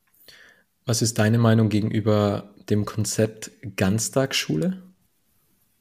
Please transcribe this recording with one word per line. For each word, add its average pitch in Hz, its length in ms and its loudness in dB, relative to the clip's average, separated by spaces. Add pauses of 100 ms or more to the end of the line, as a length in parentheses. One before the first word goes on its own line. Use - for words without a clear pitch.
(840)
Was 117 160 -2
ist 113 180 0
deine 110 180 4
Meinung 113 300 4
gegenüber 104 840 0 (160)
dem 104 160 0
Konzept - 680 -4 (240)
Ganztagsschule? 135 1080 -2 (1000)